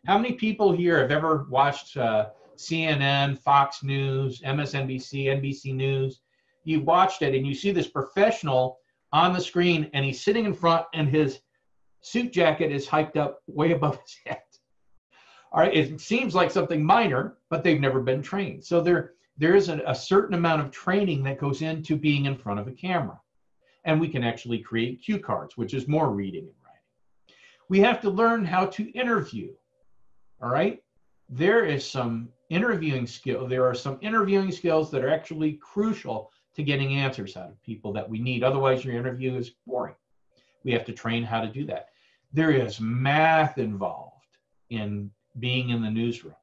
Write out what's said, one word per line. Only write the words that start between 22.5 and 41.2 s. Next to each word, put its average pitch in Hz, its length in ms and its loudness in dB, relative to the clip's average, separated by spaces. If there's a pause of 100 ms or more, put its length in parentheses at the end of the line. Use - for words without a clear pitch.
of 104 80 -8
a 131 40 -12
camera. 156 480 -4 (680)
And 156 140 2
we 160 100 0
can 123 140 -2
actually 117 360 -2
create 117 420 -4
cue 104 160 -2
cards, - 400 -8
which 113 160 -4
is 131 140 -4
more 151 240 2
reading 98 320 -6
and - 100 -20 (100)
writing. - 720 -20 (340)
We 190 100 4
have 233 220 6
to 208 80 0
learn 226 360 2
how 185 220 2
to 214 240 -6
interview, 220 640 -4 (880)
all 120 100 -6
right? 160 320 0 (460)
There 190 360 4
is 143 240 -2
some 117 400 -4 (200)
interviewing 160 580 0
skill. - 400 -6
There 127 180 2
are 127 80 4
some 135 280 -6
interviewing 196 500 0
skills 156 400 0
that 131 120 -2
are 135 60 0
actually 156 440 -2
crucial - 800 -4 (280)
to 151 40 -2
getting 139 320 0
answers 127 420 -4
out 92 120 -14
of - 140 -20
people 107 300 -10
that 104 160 -8
we 110 100 -6
need. 123 240 -2
Otherwise, 135 400 2
your 123 140 -6
interview 127 400 -4
is 120 140 -8 (140)
boring. 123 300 -6 (680)
We 123 80 -2
have 117 140 0
to 120 40 -12
train 117 320 -4